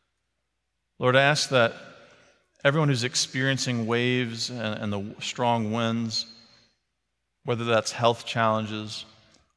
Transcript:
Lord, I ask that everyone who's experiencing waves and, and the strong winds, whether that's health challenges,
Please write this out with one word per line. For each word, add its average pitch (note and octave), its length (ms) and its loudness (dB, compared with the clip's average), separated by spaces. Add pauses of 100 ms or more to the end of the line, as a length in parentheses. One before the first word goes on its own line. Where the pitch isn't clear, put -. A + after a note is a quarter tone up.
(1000)
Lord, B2+ 160 4
I C3+ 60 8
ask D3 280 2
that A#2+ 260 4 (920)
everyone C#3+ 240 4
who's B2 160 0
experiencing B2+ 840 -2
waves A#2+ 640 0
and, B2 100 -10
and A2 320 -4
the G2+ 300 -8
strong A#2 500 0
winds, A2+ 540 -2 (1200)
whether A#2 180 -2
that's A#2 300 2
health A#2 320 2
challenges, A2 800 -2 (520)